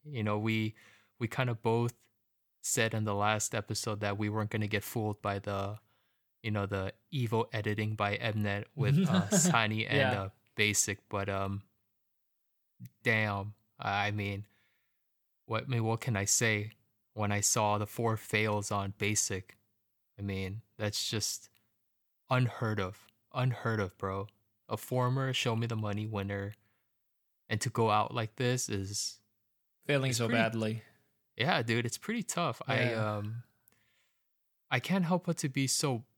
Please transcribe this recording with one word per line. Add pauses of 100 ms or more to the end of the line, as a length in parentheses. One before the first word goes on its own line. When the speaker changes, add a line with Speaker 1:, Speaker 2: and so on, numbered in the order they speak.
Speaker 1:
You
know,
we, (420)
we
kinda
both (680)
said
in
the
last
episode
that
we
weren't
gonna
get
fooled
by
the, (640)
you
know,
the (180)
evil
editing
by
Mnet (100)
with,
uh,
Speaker 2:
<laughs>
Speaker 1:
Sunny
and,
Speaker 2:
Yeah.
Speaker 1:
uh, (260)
Basic, (100)
but,
um, (1400)
damn, (260)
I
mean, (1040)
what,
I
mean,
what
can
I
say (420)
when
I
saw
the
four
fails
on
Basic? (600)
I
mean, (160)
that's
just (800)
unheard
of, (260)
unheard
of,
bro. (400)
A
former
Show
Me
the
Money
winner, (960)
and
to
go
out
like
this
is (680)
Speaker 2:
Failing
Speaker 1:
it's
Speaker 2:
so
Speaker 1:
pretty
Speaker 2:
badly. (540)
Speaker 1:
Yeah,
dude,
it's
pretty
tough.
I,
Speaker 2:
Yeah.
Speaker 1:
um, (1300)
I
can't
help
but
to
be
so (140)